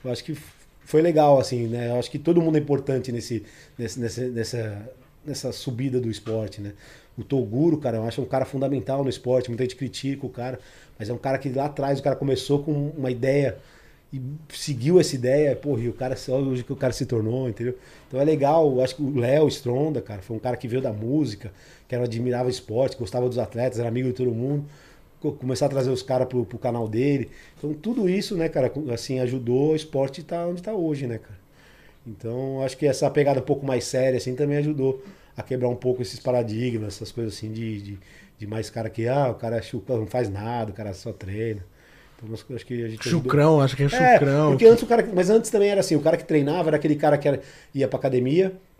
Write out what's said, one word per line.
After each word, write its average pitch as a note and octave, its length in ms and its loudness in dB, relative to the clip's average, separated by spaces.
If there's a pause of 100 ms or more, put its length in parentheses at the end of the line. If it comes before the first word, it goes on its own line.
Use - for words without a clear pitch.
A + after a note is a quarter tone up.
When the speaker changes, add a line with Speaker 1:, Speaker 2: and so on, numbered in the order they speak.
Speaker 1:
eu B2 80 -6
acho A#2 120 -6
que D3+ 120 -6 (500)
foi D#3 180 4
legal, D3+ 360 6
assim, A#2 280 -2
né? A#2+ 240 -4
Eu B2 80 0
acho A#2 100 -6
que D3 80 -10
todo E3+ 240 4
mundo D#3+ 160 2
é - 20 6
importante C3+ 520 -2
nesse, A#2 320 -6 (340)
nesse, A#2 220 -8
nessa, A#2 280 -4
nessa, A2+ 640 -6 (360)
nessa C3 260 -6
subida B2+ 480 -4
do A#2+ 100 -2
esporte, G#2+ 520 -6
né? G2+ 120 -10 (420)
O A2 80 -10
Toguro, C#3 540 0
cara, A#2+ 200 -2
eu A2 80 -4
acho A#2 160 -4
um A#2+ 40 -4
cara C3 180 -2
fundamental C#3 600 -2
no C3+ 60 0
esporte, B2 400 0
muita A#2+ 140 -4
gente B2+ 120 -4
critica C3+ 500 -6
o - 40 -6
cara, B2 280 -8 (400)
mas G#2+ 120 -8
é A#2+ 40 -4
um A#2 60 -6
cara C3+ 180 -2
que C#3 120 -6
lá C3+ 160 0
atrás C#3 340 -2
o C#3+ 40 -10
cara C3+ 120 2
começou C#3 480 0
com D3 340 -2
uma C3 140 -2
ideia C3 460 2 (540)
e C3+ 80 -8 (300)
seguiu D3+ 500 2
essa - 160 4
ideia, C3 400 2
porra, C3 260 -2
e A#2+ 80 0
o A2 40 -4
cara, B2+ 220 -4 (140)
olha C3+ 180 2
hoje B2+ 160 -2
que C3+ 100 -8
o - 20 -4
cara C3 180 0
se C3+ 120 -4
tornou, A#2 420 0
entendeu? A#2+ 300 -4 (300)
Então B2+ 120 -6
é C#3 40 4
legal, D3+ 480 4
eu B2+ 120 2
acho B2+ 120 -2
que D3 80 -4
o C#3+ 120 -2
Léo C3+ 320 4
Stronda, C3 540 -2
cara, F#2+ 220 -12
foi A2+ 120 -8
um A2 40 -8
cara B2 180 -4
que B2 100 -10
veio B2 140 -2
da B2+ 100 -2
música, A2+ 600 -2 (360)
que - 60 -6
era, B2 120 0
admirava B2 440 -2
esporte, B2 480 -2
gostava B2 320 -2
dos A#2+ 80 -4
atletas, A#2 420 -2
era A#2 100 -2
amigo B2+ 180 -2
de B2 80 -2
todo B2+ 160 0
mundo, C#3 340 -2 (540)
co-, D3 140 -2
começar C3 340 -2
a - 20 2
trazer C3+ 200 0
os B2+ 140 -2
caras B2+ 240 0
pro, B2 180 -2
pro A#2+ 140 -12
canal A#2+ 280 -2
dele. B2+ 420 0 (280)
Então D3+ 160 -6
tudo G#3+ 360 -2
isso, F#3+ 260 -2
né, D#3+ 140 0
cara, C#3 200 0
co-, C#3+ 220 -6
assim, B2+ 280 -4
ajudou B2+ 520 0
o D#3 40 4
esporte C#3 480 -4
tá E3+ 240 -6
onde F3 140 -6
tá G#3+ 120 -6
hoje, D#3 340 -2
né, A#2 120 -6
cara? - 200 -20 (680)
Então B2+ 580 -6
acho C3 140 -4
que D3+ 80 -2
essa C#3 240 2
pegada C#3 300 4
um B2 40 -4
pouco C#3+ 220 -2
mais B2+ 200 0
séria, C3 320 2
assim, B2 180 -4
também C#3+ 220 0
ajudou C3+ 460 0 (320)
a - 60 -10
quebrar B2+ 280 -2
um B2 60 -2
pouco B2+ 280 0
esses - 160 -10
paradigmas, A2+ 760 -2
essas - 160 -12
coisas A2+ 220 -6
assim A2 180 -10
de, A2 300 -6
de, G2+ 180 -12 (380)
de G#2 80 -14
mais G#2+ 240 -6
cara A2 200 -6
que, A2+ 180 -4
ah, C3+ 240 2
o G2 40 -4
cara A#2 220 -4
é A2 60 -4
chucrão, B2 340 -6
não A2 100 -2
faz B2 220 -2
nada, G#2+ 400 -6
o F#2 60 -12
cara G#2 180 -8
só A2 180 -12
treina. G2+ 540 -8 (580)
Então, A2 320 -12
acho - 100 -12
que A#2+ 180 -6
a A2+ 40 -6
gente A2 200 -10
ajudou. D#3+ 160 2
Speaker 2:
Chucrão, D3 380 6
acho C3 140 2
que C#3 80 0
é - 40 4
Speaker 1:
É, - 20 2 (240)
Speaker 2:
chucrão, D3 380 6
Speaker 1:
porque A3+ 140 4
Speaker 2:
que A3+ 60 12
Speaker 1:
antes A#3 120 8
o - 40 -6
cara, A3+ 260 4
mas F3+ 160 2
antes A3+ 200 4
também G3+ 200 4
era G3 100 4
assim, F3 160 2
o D3 60 4
cara F3 160 4
que - 60 -10
treinava D#3 460 2
era D3+ 80 4
aquele D3+ 180 2
cara D3 220 4
que D3 100 0
era, C#3 140 6 (320)
ia C3+ 140 2
pra C3+ 100 -2
academia C#3 560 4 (260)